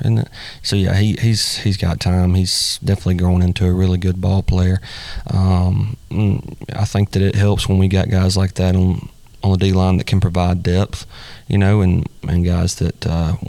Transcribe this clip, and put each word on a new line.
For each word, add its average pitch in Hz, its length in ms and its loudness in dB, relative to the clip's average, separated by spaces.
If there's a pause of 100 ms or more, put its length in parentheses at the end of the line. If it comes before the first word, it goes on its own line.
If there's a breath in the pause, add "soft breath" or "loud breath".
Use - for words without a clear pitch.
isn't 113 180 0
it? 117 100 -2 (320 loud breath)
So - 140 -4
yeah, 92 220 2
he, 104 160 2
he's, - 460 -2
he's 101 180 -2
got 87 240 -2
time. 90 340 2
He's - 440 -2
definitely 95 360 -2
growing 90 260 2
into 90 260 0
a 90 60 2
really 92 260 2
good 92 220 -2
ball 95 220 0
player. 92 380 0 (520 loud breath)
Um, 92 640 0 (140)
mm, - 460 -2 (180)
I 101 120 -2
think 101 260 0
that 95 100 0
it 98 140 0
helps 101 320 2
when 95 100 2
we 95 80 4
got 92 240 0
guys 92 260 2
like 92 180 0
that 92 200 2
on, 92 360 0 (340)
on 98 80 4
the 92 60 2
D 95 140 2
line 92 260 2
that - 100 -4
can 95 120 2
provide 87 440 0
depth, 90 420 -2 (400 loud breath)
you - 100 0
know, 101 260 4
and, 90 260 2 (200)
and 87 160 2
guys 87 360 0
that, - 260 -4
uh, 82 300 0 (120)